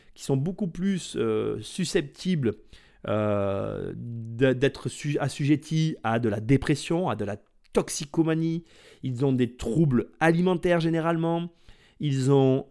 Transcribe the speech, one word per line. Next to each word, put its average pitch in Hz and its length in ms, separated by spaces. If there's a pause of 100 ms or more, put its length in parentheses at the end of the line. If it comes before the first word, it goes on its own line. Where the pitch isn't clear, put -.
(160)
qui - 80
sont 139 140
beaucoup 180 300
plus, 180 480
euh, 107 460
susceptibles, 160 920 (520)
euh, 101 880
de, 117 560
d'être 131 380
su-, 147 300
assujettis 151 840
à 113 160
de 117 80
la 104 140
dépression, 143 680
à 110 60
de 107 80
la 101 140 (340)
toxicomanie, 165 920 (400)
ils 127 200
ont 139 80
des 123 240
troubles 151 540 (100)
alimentaires 170 600
généralement, 165 760 (460)
ils 135 320
ont, 135 400